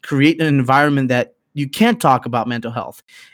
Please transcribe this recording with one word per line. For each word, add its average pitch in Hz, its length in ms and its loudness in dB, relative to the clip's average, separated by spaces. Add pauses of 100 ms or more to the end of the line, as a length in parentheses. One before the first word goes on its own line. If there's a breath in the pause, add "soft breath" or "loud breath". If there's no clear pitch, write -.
create 151 380 0
an 160 60 0
environment 139 640 2
that 123 260 -2 (240)
you 143 100 -4
can't 226 320 0
talk 131 240 2
about 117 220 -4
mental 117 240 -6
health. - 320 -10 (320 loud breath)